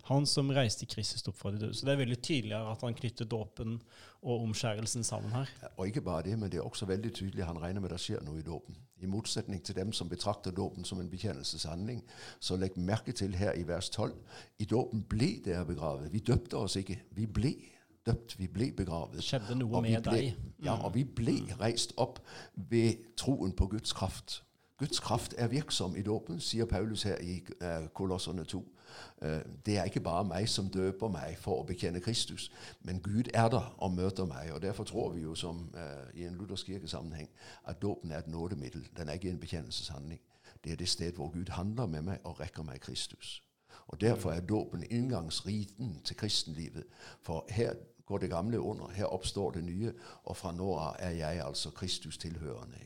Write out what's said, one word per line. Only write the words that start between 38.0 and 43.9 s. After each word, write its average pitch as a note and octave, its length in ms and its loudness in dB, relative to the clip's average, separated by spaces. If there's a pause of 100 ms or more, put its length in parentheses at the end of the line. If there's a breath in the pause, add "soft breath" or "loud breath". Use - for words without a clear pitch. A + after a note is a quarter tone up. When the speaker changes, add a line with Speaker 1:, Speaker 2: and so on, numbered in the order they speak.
Speaker 2:
er D2+ 60 -2
et E2 100 -6
nådemiddel. D#2+ 580 -4 (120)
Den D2+ 120 -4
er D2+ 40 -2
ikke F#2 160 -2
en E2 100 -2
bekjennelseshandling. D2+ 800 -6 (440 loud breath)
Det E2 80 -4
er D#2 40 -2
det F2+ 140 0
sted E2+ 240 2
hvor D2+ 180 -4
Gud F2 180 -2
handler G#2+ 380 0
med D#2 160 -2
meg F#2 220 -2
og D#2+ 140 -8
rekker - 240 -6
meg C2 180 -10
Kristus. - 600 -8 (460 loud breath)
Og - 140 -8